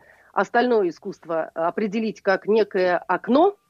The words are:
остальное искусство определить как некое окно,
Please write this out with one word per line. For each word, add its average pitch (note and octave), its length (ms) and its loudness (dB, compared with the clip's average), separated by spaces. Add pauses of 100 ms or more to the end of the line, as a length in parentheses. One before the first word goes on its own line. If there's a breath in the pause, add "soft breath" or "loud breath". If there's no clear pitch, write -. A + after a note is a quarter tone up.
(340 soft breath)
остальное A3+ 560 0
искусство D#3+ 640 -8
определить G3+ 680 -4
как F#3+ 260 -2
некое F#3+ 500 2
окно, C#4 580 0 (140)